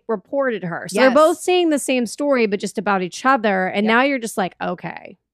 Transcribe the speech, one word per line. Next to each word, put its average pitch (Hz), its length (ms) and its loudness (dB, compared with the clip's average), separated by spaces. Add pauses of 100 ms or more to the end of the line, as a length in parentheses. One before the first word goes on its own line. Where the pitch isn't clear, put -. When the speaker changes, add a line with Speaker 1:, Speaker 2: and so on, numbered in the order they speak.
Speaker 1:
reported 226 560 -4
her." 165 260 -6
So 190 100 -2
they're 254 100 8
Speaker 2:
Yes. 240 60 2
Speaker 1:
both 311 240 4
saying 359 300 2
the 294 100 0
same 254 260 -2
story, 262 420 0
but 202 120 -2
just - 180 -8
about 196 240 0
each 180 240 -6
other. 208 420 2
And 208 180 -2
Speaker 2:
Yep. 214 80 2
Speaker 1:
now 240 100 4
you're 277 160 0
just 220 180 -8
like, 185 240 -4
"Okay, - 560 -10 (160)